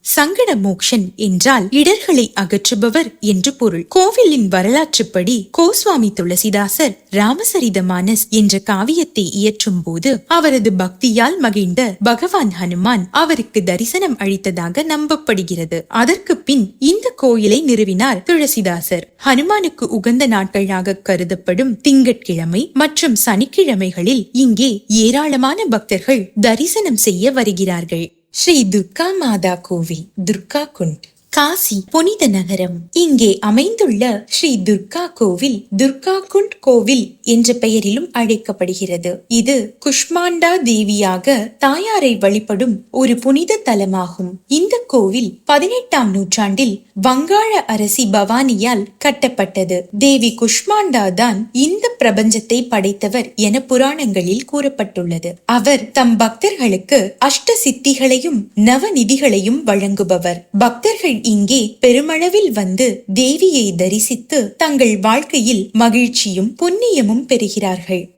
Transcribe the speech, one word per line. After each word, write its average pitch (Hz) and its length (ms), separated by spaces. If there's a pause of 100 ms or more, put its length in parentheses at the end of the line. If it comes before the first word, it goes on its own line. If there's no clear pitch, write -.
(160)
சங்கடமோக்ஷன் 254 880 (120)
என்றால் 208 540
இடர்களை 294 680
அகற்றுபவர் 220 720 (100)
என்று 208 340
பொருள். 170 340
கோவிலின் 370 600
வரலாற்றுப்படி 202 1000
கோஸ்வாமி 339 640
துளசிதாசர் 202 800 (160)
ராமசரிதமானஸ் 208 1200
என்ற 208 280
காவியத்தை 214 760
இயற்றும் 208 500
போது 170 440
அவரது 277 520
பக்தியால் 233 600
மகிழ்ந்த 208 640
பகவான் 240 580
ஹனுமான் 185 500
அவருக்கு 285 520
தரிசனம் 233 560
அளித்ததாக 190 720
நம்பப்படுகிறது. 196 1000
அதற்கு 311 480
பின் 254 420
இந்த 359 380
கோயிலை 233 500
நிறுவினார் 214 560
துளசிதாசர். 190 840 (180)
ஹனுமானுக்கு 311 600
உகந்த 240 420
நாட்களாக 196 800
கருதப்படும் 185 760
திங்கட்கிழமை 233 920
மற்றும் 302 520
சனிக்கிழமைகளில் 214 1080
இங்கே 247 360 (200)
ஏராளமான 269 760
பக்தர்கள் 220 760
தரிசனம் 262 560
செய்ய 202 340
வருகிறார்கள். 180 840 (180)
ஸ்ரீ 294 340
துர்கா 202 420 (120)
மாதா 190 360
கோவில், 170 500 (200)
துர்கா 214 380 (100)
குண்ட். 160 340 (260)
காசி 294 580
புனித 349 360
நகரம். 185 500 (160)
இங்கே 247 460
அமைந்துள்ள 247 880
ஸ்ரீ 247 380
துர்கா 214 480
கோவில் 202 540 (100)
துர்கா 269 380 (140)
குண்ட் 403 320
கோவில் 240 440 (180)
என்ற 233 300
பெயரிலும் 226 600
அழைக்கப்படுகிறது. 185 1160
இது 233 500
குஷ்மாண்டா 339 720 (140)
தேவியாக 214 960
தாயாரை 320 580
வழிபடும் 208 580 (160)
ஒரு 247 260
புனித 302 480
தலமாகும். 190 680 (140)
இந்த 415 400
கோவில் 220 440 (140)
பதினெட்டாம் 302 640
நூற்றாண்டில் 196 640 (200)
வங்காள 320 580 (120)
அரசி 214 420
பவானியால் 214 800 (140)
கட்டப்பட்டது. 196 800 (200)
தேவி 262 360
குஷ்மாண்டா 233 800
தான் 220 380
இந்த 349 340 (120)
பிரபஞ்சத்தை 226 680
படைத்தவர் 202 680
என 214 260
புராணங்களில் 254 920
கூறப்பட்டுள்ளது. 180 800 (120)
அவர் 247 460
தம் 240 260
பக்தர்களுக்கு 226 840 (180)
அஷ்ட 285 460
சித்திகளையும் 262 800 (140)
நவநிதிகளையும் 247 1120
வழங்குபவர். 185 760 (160)
பக்தர்கள் 247 640
இங்கே 214 580
பெருமளவில் 320 720
வந்து 202 340 (280)
தேவியை 277 600
தரிசித்து 214 640 (180)
தங்கள் 262 420
வாழ்க்கையில் 226 760
மகிழ்ச்சியும் 226 800
புண்ணியமும் 339 720
பெறுகிறார்கள். 190 800 (120)